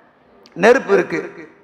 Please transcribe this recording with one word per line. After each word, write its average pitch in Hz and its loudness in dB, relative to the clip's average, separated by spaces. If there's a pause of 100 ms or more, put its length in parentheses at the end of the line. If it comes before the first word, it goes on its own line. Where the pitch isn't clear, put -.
(540)
நெருப்பு 208 2
இருக்கு, 170 -4 (140)